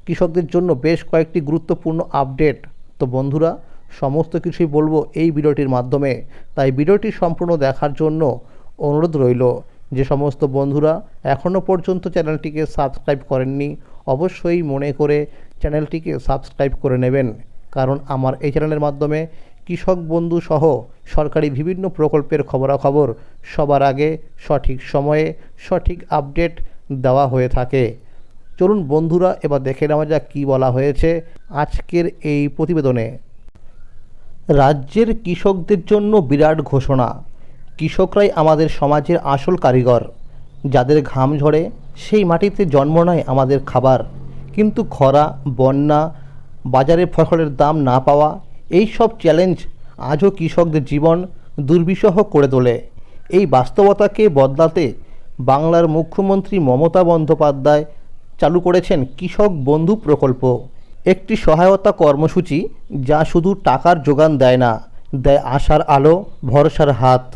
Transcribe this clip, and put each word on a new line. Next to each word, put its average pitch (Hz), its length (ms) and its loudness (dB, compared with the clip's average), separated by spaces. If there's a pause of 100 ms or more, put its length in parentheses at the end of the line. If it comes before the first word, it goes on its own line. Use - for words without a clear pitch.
কৃষকদের 170 460 -2
জন্য 180 220 0 (140)
বেশ 160 220 0
কয়েকটি 165 360 0
গুরুত্বপূর্ণ 160 580 -4 (140)
আপডেট। 139 460 -2 (380)
তো - 100 -4
বন্ধুরা, 139 440 -2 (480)
সমস্ত 156 380 -2
কিছুই 165 400 -2
বলবো 156 220 2 (160)
এই 165 160 0
ভিডিওটির 143 440 0
মাধ্যমে, 139 380 -2 (400)
তাই 135 200 0
ভিডিওটি 185 400 0
সম্পূর্ণ 170 440 -2
দেখার 139 380 -2
জন্য 156 280 -2 (560)
অনুরোধ 156 380 0
রইল। 123 260 2 (500)
যে 131 120 0
সমস্ত 143 360 -2 (160)
বন্ধুরা 143 360 0 (320)
এখনও 175 360 -2
পর্যন্ত 185 480 -2
চ্যানেলটিকে 156 580 -4
সাবস্ক্রাইব 139 640 -4
করেননি, 135 400 -2 (380)
অবশ্যই 170 560 -2
মনে 143 300 -4
করে 147 260 0 (400)
চ্যানেলটিকে 156 600 -4
সাবস্ক্রাইব 139 600 -2
করে 131 180 0
নেবেন, 127 280 2 (460)
কারণ 135 240 0 (120)
আমার 131 320 -2
এই 143 120 -2
চ্যানেলের 151 340 -2
মাধ্যমে 147 340 -2 (420)
কৃষক 180 360 -2 (100)
বন্ধু 170 320 0
সহ 151 220 0 (440)
সরকারি 151 440 0
বিভিন্ন 170 380 -4
প্রকল্পের 151 560 0
খবরাখবর 139 640 0 (380)
সবার 143 360 0
আগে 139 260 0 (340)
সঠিক 131 360 -2 (120)
সময়ে 151 360 0 (360)
সঠিক 175 360 -2 (120)
আপডেট 147 440 -2 (460)
দেওয়া 131 260 2
হয়ে 127 240 0
থাকে। 131 340 0 (720)
চলুন 202 320 2
বন্ধুরা, 165 420 2 (120)
এবার 143 200 0
দেখে 131 260 -4
নেওয়া 151 180 0
যাক 151 220 -2
কী 143 160 -8
বলা 131 260 2
হয়েছে 135 400 0 (440)
আজকের 160 500 -2 (200)
এই 147 240 0
প্রতিবেদনে। 135 580 0 (1500)
রাজ্যের 143 560 2 (140)
কৃষকদের 185 640 0
জন্য 208 260 2 (160)
বিরাট 151 340 4
ঘোষণা। 131 460 0 (640)
কৃষকরাই 185 640 0
আমাদের 156 340 4
সমাজের 147 540 0
আসল 139 320 0
কারিগর, 123 460 4 (640)
যাদের 135 360 2
ঘাম 131 260 0 (100)
ঝরে 151 240 2 (400)
সেই 214 220 2
মাটিতে 175 420 0
জন্ম 143 360 2
নেয় 170 240 2
আমাদের 135 380 2
খাবার। - 360 2 (520)
কিন্তু 214 280 0 (100)
খরা, 139 340 4 (320)
বন্যা, 139 440 2 (640)
বাজারে 139 400 4
ফসলের 165 500 2
দাম 147 260 2
না 127 180 2
পাওয়া, 147 280 4 (420)
এই 190 160 4
সব 226 220 2 (100)
চ্যালেঞ্জ 170 380 4 (460)
আজও 147 280 2
কৃষকদের 160 540 0
জীবন 156 320 2 (440)
দুর্বিষহ 170 540 2 (100)
করে 143 240 4
তোলে। 127 280 2 (540)
এই 190 160 4
বাস্তবতাকে 196 840 4
বদলাতে 147 540 4 (560)
বাংলার 156 480 4
মুখ্যমন্ত্রী 196 720 0
মমতা 160 460 2
বন্দ্যোপাধ্যায় 151 800 2 (540)
চালু 165 220 2
করেছেন 180 380 2 (160)
কৃষক 208 360 0 (140)
বন্ধু 156 320 2
প্রকল্প, 143 460 0 (640)
একটি 185 320 0
সহায়তা 190 560 4
কর্মসূচি 151 680 2 (420)
যা 147 240 2
শুধু 170 260 2 (100)
টাকার 160 420 4
যোগান 147 360 4
দেয় 127 220 6
না, 120 120 4 (420)
দেয় 139 340 4
আশার 143 400 4
আলো, 147 260 6 (300)
ভরসার 143 480 4
হাত। 127 320 4 (120)